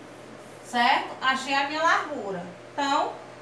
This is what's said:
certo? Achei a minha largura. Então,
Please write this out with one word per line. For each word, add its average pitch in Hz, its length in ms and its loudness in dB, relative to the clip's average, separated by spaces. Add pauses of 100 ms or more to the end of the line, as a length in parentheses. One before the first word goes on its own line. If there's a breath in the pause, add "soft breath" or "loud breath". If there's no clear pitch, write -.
(640)
certo? 247 580 4
Achei 262 320 2
a 277 140 4
minha 302 140 -2
largura. 240 600 2 (280)
Então, 277 400 2 (300)